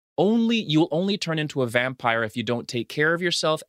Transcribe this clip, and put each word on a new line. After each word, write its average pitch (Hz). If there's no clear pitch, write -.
Only, 226
you'll 156
only 190
turn 160
into 147
a 127
vampire 120
if 104
you 117
don't 120
take 117
care 156
of 175
yourself 165